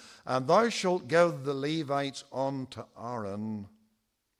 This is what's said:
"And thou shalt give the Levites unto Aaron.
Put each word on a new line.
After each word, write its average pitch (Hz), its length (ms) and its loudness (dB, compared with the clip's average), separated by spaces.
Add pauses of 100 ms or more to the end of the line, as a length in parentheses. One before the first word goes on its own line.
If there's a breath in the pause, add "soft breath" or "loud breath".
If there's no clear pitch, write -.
(260 loud breath)
"And 127 200 0
thou 208 220 6
shalt 180 400 0
give 160 360 4
the 139 100 -2
Levites 143 760 -2
unto 131 520 -4 (200)
Aaron. 107 680 -6 (720)